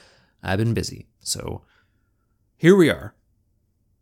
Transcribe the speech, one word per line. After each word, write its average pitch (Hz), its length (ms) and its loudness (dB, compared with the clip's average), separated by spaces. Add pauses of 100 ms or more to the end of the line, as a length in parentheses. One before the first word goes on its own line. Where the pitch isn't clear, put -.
(420)
I've 92 160 -4
been 113 140 0
busy. 90 340 -8 (140)
So - 440 -10 (920)
here 170 200 6
we 170 120 6
are, - 260 -6 (880)